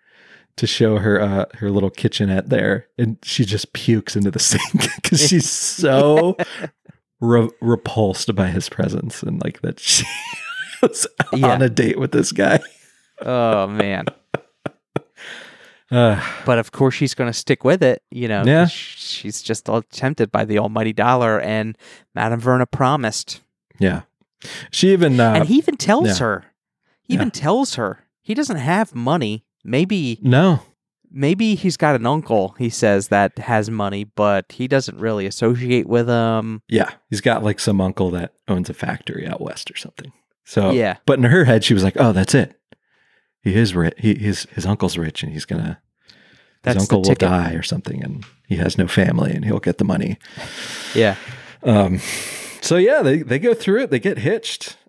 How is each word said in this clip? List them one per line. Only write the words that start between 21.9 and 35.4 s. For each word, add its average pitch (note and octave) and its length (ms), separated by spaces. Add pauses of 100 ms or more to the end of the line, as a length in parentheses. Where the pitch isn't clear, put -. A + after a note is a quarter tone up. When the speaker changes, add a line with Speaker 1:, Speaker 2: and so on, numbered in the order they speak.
Speaker 2:
Madame A2+ 260
Verna B2+ 260
promised. C3 760 (380)
Speaker 1:
Yeah. F#2 240 (680)
She F#3 220
even, D#3+ 260
uh, A2+ 160
Speaker 2:
And D#3+ 140
he G#3+ 80
even D4+ 200
tells A3+ 320
Speaker 1:
yeah. F#3 100
Speaker 2:
her. G#2+ 260 (580)
He B3 120
even - 140
Speaker 1:
Yeah. - 120
Speaker 2:
tells A3 360
her G#2+ 280 (180)
he G#3+ 120
doesn't C4+ 240
have E3+ 360
money. A#2+ 500 (200)
Maybe D3 580
Speaker 1:
No. C#3 380 (500)
Speaker 2:
maybe G3 440
he's F3 240
got D3+ 180
an A#2 100
uncle, A#2+ 520
he A#2+ 100
says, G#2 400
that G2+ 300
has A2 320
money, G2+ 340
but G#2 480
he B2+ 160
doesn't C3+ 320
really G#2+ 260
associate A#2+ 640